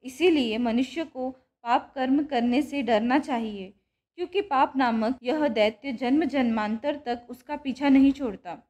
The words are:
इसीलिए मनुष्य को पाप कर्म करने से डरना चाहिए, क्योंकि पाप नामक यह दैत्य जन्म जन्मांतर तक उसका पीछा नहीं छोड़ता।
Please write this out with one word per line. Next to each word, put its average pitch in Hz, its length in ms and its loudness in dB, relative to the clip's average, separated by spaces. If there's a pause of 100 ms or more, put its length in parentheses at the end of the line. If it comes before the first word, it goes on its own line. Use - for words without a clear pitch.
इसीलिए 262 540 2
मनुष्य 247 460 -2
को 262 260 -8 (340)
पाप 240 320 0
कर्म 269 280 2
करने 240 380 0
से 285 200 -4
डरना 233 380 2
चाहिए, 220 540 -6 (420)
क्योंकि 349 260 -4
पाप 285 360 0
नामक 233 460 0
यह 294 240 0
दैत्य 226 440 0
जन्म 269 340 0
जन्मांतर 233 680 -2
तक 240 340 -6
उसका 269 260 -12
पीछा 285 340 -2
नहीं 269 220 8
छोड़ता। 214 420 -6 (160)